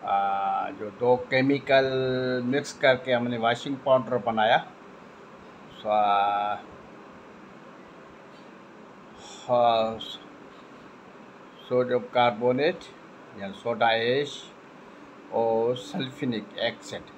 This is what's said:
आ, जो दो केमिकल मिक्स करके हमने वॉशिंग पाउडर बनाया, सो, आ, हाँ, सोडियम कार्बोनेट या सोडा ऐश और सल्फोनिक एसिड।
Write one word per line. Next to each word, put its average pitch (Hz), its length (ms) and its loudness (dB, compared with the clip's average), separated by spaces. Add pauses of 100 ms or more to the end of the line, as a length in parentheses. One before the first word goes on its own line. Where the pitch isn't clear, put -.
आ, 98 640 -2
जो 101 200 -10 (100)
दो 123 140 4 (160)
केमिकल 135 580 2 (560)
मिक्स 143 340 -2
करके 131 340 2
हमने 120 260 0
वॉशिंग 123 380 -2 (100)
पाउडर 127 400 2
बनाया, 113 320 2 (1200)
सो, 107 100 -6
आ, 101 680 2 (3000)
हाँ, 113 500 4 (1700)
सोडियम 123 460 0
कार्बोनेट 123 760 0 (520)
या 98 100 -10 (140)
सोडा 117 280 2
ऐश 123 480 0 (920)
और 113 420 0 (120)
सल्फोनिक 127 720 -6
एसिड। 110 580 -8